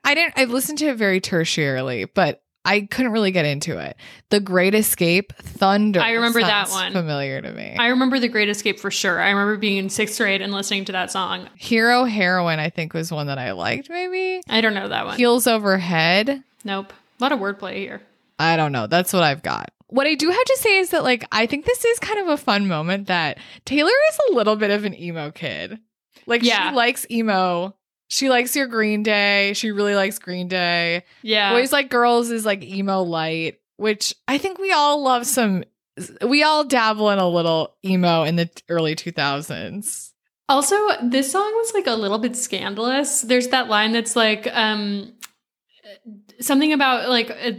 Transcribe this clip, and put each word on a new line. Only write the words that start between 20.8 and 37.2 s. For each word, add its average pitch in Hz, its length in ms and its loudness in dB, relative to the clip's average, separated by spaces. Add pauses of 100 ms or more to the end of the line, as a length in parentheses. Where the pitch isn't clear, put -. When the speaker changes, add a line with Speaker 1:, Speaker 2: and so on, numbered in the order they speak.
Speaker 1:
that, 320 140 0
like, 247 280 0
I 220 140 2
think 285 180 -6
this 494 220 0
is 466 140 2
kind 415 200 -4
of 370 80 -4
a 294 80 2
fun 202 320 0
moment 180 380 -2
that 165 320 -2 (260)
Taylor 294 240 2 (220)
is 622 80 -10 (120)
a 349 40 4
little 214 220 4
bit 208 140 0
of 208 140 0
an 196 160 -4
emo 165 300 -8
kid. 123 480 -8 (480)
Like, 240 160 0
Speaker 2:
Yeah. 208 260 2
Speaker 1:
she 285 80 -2
likes 240 340 0
emo. 190 640 0 (360)
She 269 200 0
likes 247 260 2
your 277 100 0
Green 214 360 0
Day. 202 520 2
She 214 160 -4
really 208 240 0
likes 202 240 0
Green 180 300 -8
Day. 175 560 0 (160)
Speaker 2:
Yeah. 214 320 2
Speaker 1:
Boys 262 200 2
Like 277 180 0
Girls 240 400 2
is, 226 160 -4
like, 196 180 -2
emo 196 380 -2
light, 160 580 -4 (160)
which 208 380 -2 (120)
I 277 120 0
think 370 200 -6
we 381 140 -2
all 294 300 2
love 247 240 2
some, 214 360 0 (640)
we 285 160 4
all 302 220 4
dabble 220 460 2
in 202 80 2
a 180 100 2